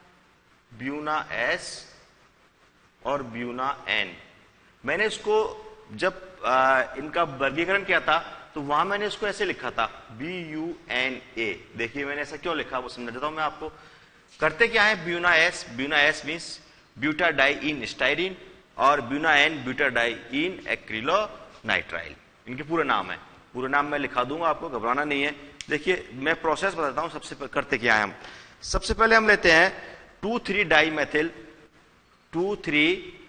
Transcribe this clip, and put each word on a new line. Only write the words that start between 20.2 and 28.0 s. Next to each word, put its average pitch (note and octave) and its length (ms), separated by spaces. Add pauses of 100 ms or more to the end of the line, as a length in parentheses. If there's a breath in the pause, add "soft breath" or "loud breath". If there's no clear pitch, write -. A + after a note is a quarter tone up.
acrylonitrile, A2 1800
इनके B2+ 160
पूरे D#3+ 200
नाम G#2 280
है। D#2+ 80 (340)
पूरे B2+ 140
नाम C#3+ 180
मैं D3 140
लिखा B2+ 240
दूंगा D#3 240
आपको, D#3 220
घबराना B2 340
नहीं C#3+ 200
है। D3 120 (340)
देखिए, D#3 440
मैं C#3+ 280
process E3 320
बताता D3 280
हूं, E3 80
सबसे D#3 260
पहले C#3 120
करते C3+ 300
क्या A2+ 180
है G#2+ 80